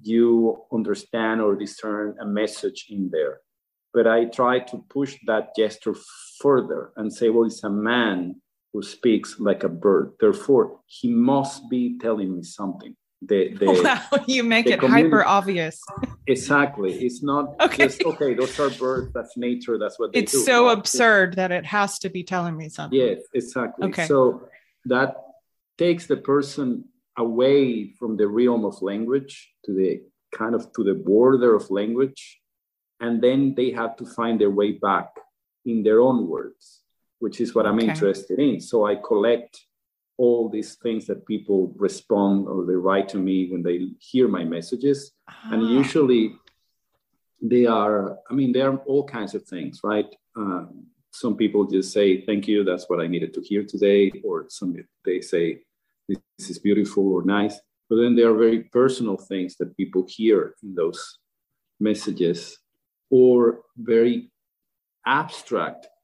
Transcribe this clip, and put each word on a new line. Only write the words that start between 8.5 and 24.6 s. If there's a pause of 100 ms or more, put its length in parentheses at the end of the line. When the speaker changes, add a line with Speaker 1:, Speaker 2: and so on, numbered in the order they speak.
Speaker 1:
who
speaks
like
a
bird.
Therefore,
he
must
be
telling
me
something." (280)
The,
the
Speaker 2:
<laughs>
Wow,
you
make
Speaker 1:
the
Speaker 2:
it
Speaker 1:
community
Speaker 2:
hyper
obvious. (460)
Speaker 1:
Exactly. (120)
It's
not
Speaker 2:
Okay.
Speaker 1:
just,
"Okay,
those
are
birds,
that's
nature,
that's
what
they
Speaker 2:
It's
Speaker 1:
do."
Speaker 2:
so
Speaker 1:
No.
Speaker 2:
absurd
that
it
has
to
be
telling
me
something.
Speaker 1:
Yes, (140)
exactly.
Speaker 2:
Okay.
Speaker 1:
So (380)